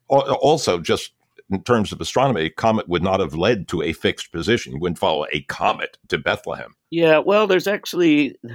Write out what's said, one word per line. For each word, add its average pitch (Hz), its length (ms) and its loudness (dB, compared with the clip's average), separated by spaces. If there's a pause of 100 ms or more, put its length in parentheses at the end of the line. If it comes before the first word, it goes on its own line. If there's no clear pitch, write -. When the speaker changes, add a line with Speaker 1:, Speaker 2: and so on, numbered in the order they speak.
(120)
Speaker 1:
Al-, 135 220 4
also, 131 460 2
just 95 320 -2 (380)
in 95 140 -4
terms 113 280 2
of 87 100 -10
astronomy, 123 440 0
a 82 40 -2
comet 110 400 0
would 87 140 0
not 95 160 2
have 78 160 -2
led 98 340 0
to 85 140 -4
a 82 100 -2
fixed - 380 -4
position. 85 420 -2
You 69 60 -10
wouldn't 87 200 -4
follow 76 320 0
a 73 120 -4
comet - 540 -4 (120)
to 87 80 -2
Bethlehem. - 580 -6 (140)
Speaker 2:
Yeah, 160 300 4
well, 208 280 2
there's 185 200 2
actually, 165 680 0 (200)